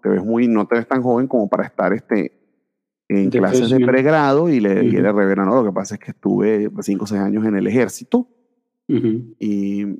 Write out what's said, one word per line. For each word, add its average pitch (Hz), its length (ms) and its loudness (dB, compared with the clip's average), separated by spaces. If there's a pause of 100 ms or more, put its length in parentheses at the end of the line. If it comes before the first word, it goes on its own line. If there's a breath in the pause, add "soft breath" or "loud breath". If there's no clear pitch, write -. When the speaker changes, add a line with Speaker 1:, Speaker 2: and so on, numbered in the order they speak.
Speaker 1:
te 104 60 -2
ves 95 140 0
muy, 117 240 0
no 107 200 2
te 117 80 0
ves 117 120 -2
tan 131 140 0
joven 123 240 0
como 117 240 0
para 104 160 -2
estar, 92 280 -2
este, 107 440 -4 (720)
en 98 220 2
Speaker 2:
De 123 80 2
Speaker 1:
clases 101 220 2 (100)
de 131 60 4
Speaker 2:
freshman. 123 100 2
Speaker 1:
pregrado", 143 600 2
y 135 100 2
le, 98 260 2
y 120 40 2
él 107 80 0
Speaker 2:
Ujú. 95 40 0
Speaker 1:
le 101 120 2
revela, 98 320 2
"No, 107 100 2
lo 127 100 2
que 98 80 -2
pasa 95 220 -6
es - 40 -10
que - 120 -16
estuve 101 580 -2 (140)
cinco 101 220 -4
o - 20 -10
seis 101 140 -2
años 101 260 -2
en 104 80 0
el 98 100 -2
ejército". 196 640 -2 (580)
Speaker 2:
Ujú. 120 520 -2
Speaker 1:
Y, 101 460 -4 (140)